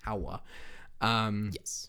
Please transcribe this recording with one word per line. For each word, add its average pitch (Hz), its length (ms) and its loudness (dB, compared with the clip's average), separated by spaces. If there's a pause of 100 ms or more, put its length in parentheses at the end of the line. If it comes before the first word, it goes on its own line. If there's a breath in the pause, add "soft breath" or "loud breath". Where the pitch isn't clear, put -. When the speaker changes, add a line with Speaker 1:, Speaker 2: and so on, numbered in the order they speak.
Speaker 1:
power. 101 360 -2 (600 loud breath)
Um, 107 520 4
Speaker 2:
Yes. - 360 -6